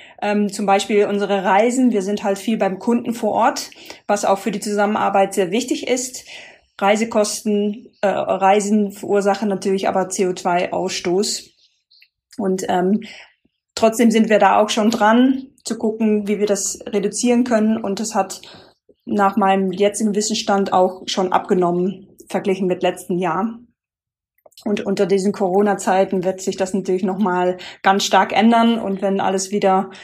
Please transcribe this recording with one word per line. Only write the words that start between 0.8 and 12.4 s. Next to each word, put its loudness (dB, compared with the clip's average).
unsere -2
Reisen. 4
Wir 0
sind -4
halt 0
viel -2
beim -2
Kunden -2
vor -2
Ort, 0
was 0
auch 2
für -4
die -6
Zusammenarbeit 0
sehr 0
wichtig -2
ist. -6
Reisekosten, 0
äh, 2
Reisen 2
verursachen 0
natürlich -2
aber 0
C 0
O -2
zwei -2
Ausstoß. -4
Und, -4